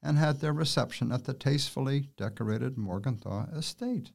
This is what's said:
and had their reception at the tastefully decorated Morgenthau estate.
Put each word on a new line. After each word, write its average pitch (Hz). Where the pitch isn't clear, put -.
and 151
had 147
their 151
reception 143
at 123
the 127
tastefully 139
decorated 110
Morgenthau 101
estate. 202